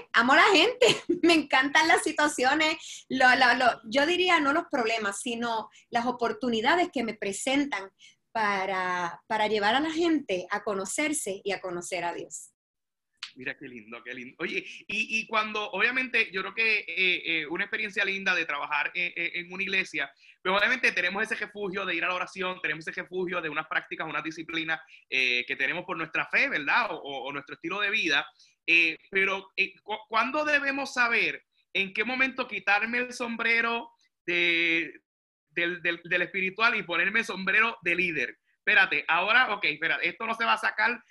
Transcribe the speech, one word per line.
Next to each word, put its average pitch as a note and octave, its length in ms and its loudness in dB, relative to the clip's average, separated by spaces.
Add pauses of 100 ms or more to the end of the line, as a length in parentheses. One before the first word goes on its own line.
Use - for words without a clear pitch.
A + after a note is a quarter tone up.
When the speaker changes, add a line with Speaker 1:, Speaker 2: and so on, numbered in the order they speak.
(140)
Speaker 1:
amo A#3+ 180 6
a D4 40 8
la F4 80 8
gente, G#4+ 420 6 (220)
<laughs> - 140 -2
me E4+ 120 8
encantan D4 540 4
las F4 140 4
situaciones, D4+ 1080 0
lo, B3+ 260 4
lo, B3 220 6
lo, B3 260 4
yo C4 220 2
diría F4+ 340 4
no C#4 140 2
los E4+ 160 0
problemas, A3 500 -2
sino A#3 480 -4 (220)
las A#3 160 0
oportunidades A#3+ 840 0
que A#3+ 140 -4
me G#3+ 80 -4
presentan G#3+ 800 -2 (420)
para, F#3+ 920 -2
para G#3+ 220 0
llevar G#3+ 260 2
a C4+ 60 4
la D#4 100 -2
gente D#4 600 0
a G3+ 140 -2
conocerse G3+ 800 -4
y G3 80 -2
a F3+ 80 -4
conocer F3 420 -6
a E3+ 120 -4
Dios. - 340 -12 (880)
Speaker 2:
Mira C3 220 -10
qué D3 80 -16
lindo, A#2 380 -16
qué B2 100 -12
lindo. B2+ 240 -16
Oye, E3+ 260 -6 (220)
y, A3 320 -4
y A3 80 -6
cuando, G#3+ 460 -2
obviamente, A#3+ 580 0
yo F3+ 120 -4
creo F#3+ 120 -8
que, A3 320 2
eh, F3 360 0 (180)
eh, D3+ 80 -6
una F3+ 160 -2
experiencia G#3 400 -4
linda G3 280 0
de E3+ 120 2
trabajar, D3 500 -2
eh, F3 220 -4
eh, E3+ 180 -4
en F3 180 -8
una F#3+ 120 -6
iglesia, F#3 440 -2 (320)
pues F#3+ 140 0
obviamente A#3 380 4
tenemos F3+ 280 0
ese A3 140 -2
refugio G3+ 500 -6
de F3+ 120 -2
ir E3+ 80 -2
a F3 40 0
la F3+ 60 0
oración, F3+ 480 -6
tenemos D#3 240 -4
ese F#3 160 -8
refugio F3+ 380 -4
de E3 80 -6
unas D3+ 180 -4
prácticas, E3 420 -6
unas D3+ 140 -4
disciplinas, D#3+ 580 -6 (300)
eh, B2 380 0
que C3+ 80 -4
tenemos C#3 280 -2
por F#3 120 -8
nuestra D#3+ 300 -4
fe, A#3+ 220 0
¿verdad? F#3 440 0
O, - 20 -6
o, C#3 300 -10
o C#3 80 -8
nuestro C#3+ 240 -10
estilo F#3 240 -6
de G3+ 100 0
vida. E3+ 340 0 (440)
Eh, E3 280 4 (140)
pero, F#3+ 460 -2
eh, G3 160 -2 (100)
cu-, G#3+ 160 -8 (100)
¿cuándo B3+ 360 0
debemos C#4 500 0
saber A3+ 480 2 (300)
en F#3+ 200 -2
qué G#3+ 120 0
momento B3+ 420 -2
quitarme G#3 520 0
el B3 140 -4
sombrero A#3 800 0 (340)
de, E3+ 680 2 (580)
del, E3+ 320 -4
del, E3+ 220 -2
del F3 180 0
espiritual F#3 540 0
y F3+ 80 -4
ponerme F3 340 0
el A3+ 80 -2
sombrero G3 560 0
de E3+ 140 0
líder? D#3 420 -4 (200)
Espérate, F#3 500 4
ahora, G#3+ 460 4
ok, G3 100 -8
espérate, D3+ 440 0
esto F3 160 -6
no A3+ 100 -2
se A3+ 120 -2
va A3+ 80 4
a A3 40 -4
sacar A3 400 0 (120)